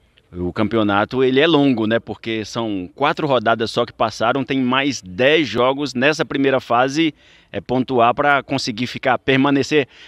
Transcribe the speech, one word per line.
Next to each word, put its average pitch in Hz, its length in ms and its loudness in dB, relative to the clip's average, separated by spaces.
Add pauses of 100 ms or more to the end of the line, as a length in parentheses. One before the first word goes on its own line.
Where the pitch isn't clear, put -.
(320)
O 87 220 -6
campeonato, 107 680 0
ele 131 200 2
é 165 60 4
longo, 139 380 2
né? 113 140 0
Porque 110 460 -8
são 101 500 -6
quatro 151 320 -2
rodadas 113 420 0
só 120 160 0
que - 60 -16
passaram, 123 540 -2
tem 135 160 -2
mais 131 400 0
dez 127 440 0
jogos 127 480 -2
nessa 147 300 0
primeira 135 380 0
fase. 135 520 0 (380)
É 101 80 -6
pontuar 123 560 2
pra 143 260 2
conseguir 123 460 -6
ficar, 123 320 -2
permanecer 139 680 2 (180)